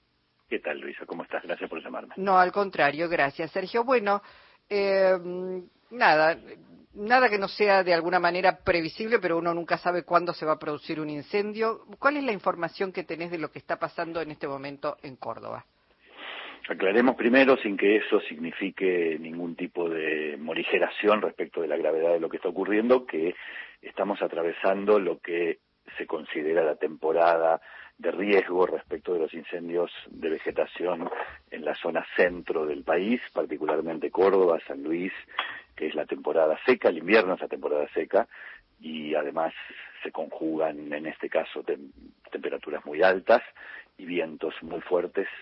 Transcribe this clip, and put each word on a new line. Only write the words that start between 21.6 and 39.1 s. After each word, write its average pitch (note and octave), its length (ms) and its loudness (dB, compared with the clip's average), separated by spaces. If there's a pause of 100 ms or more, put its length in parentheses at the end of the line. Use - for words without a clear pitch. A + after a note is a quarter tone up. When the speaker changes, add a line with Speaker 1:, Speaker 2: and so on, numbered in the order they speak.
Speaker 1:
de D#2+ 80 -2
la D2 80 0
gravedad D#2+ 360 2
de E2+ 80 2
lo E2 80 -2
que E2 80 -8
está F#2 120 -4
ocurriendo, G#2+ 580 2
que E2 280 -2 (460)
estamos G2+ 400 -4
atravesando F#2+ 800 2
lo F2 220 -2
que E2+ 400 -2 (360)
se E2 100 -8
considera D#2 580 0
la D2+ 100 2
temporada E2 840 2 (360)
de E2+ 140 -4
riesgo F#2 560 4
respecto D#2+ 480 -4
de E2+ 60 0
los D2+ 120 -2
incendios E2+ 580 -4 (200)
de D2+ 180 -6
vegetación E2 800 -2 (420)
en D#2 140 -10
la D2 100 -2
zona - 300 -4 (120)
centro - 500 0
del - 160 -4
país, G2 380 0 (120)
particularmente D#2 800 -4
Córdoba, F#2 560 6
San C#3 160 -10
Luis, E3+ 300 -4 (640)
que D#2 120 -4
es D2+ 80 -4
la D2+ 100 -2
temporada D#2 640 0
seca, A2+ 240 4
el E2+ 80 0
invierno F#2 360 4
es E2 60 -4
la D2+ 80 -6
temporada D2 460 -2
seca, E2+ 340 0 (520)
y D#2 340 -6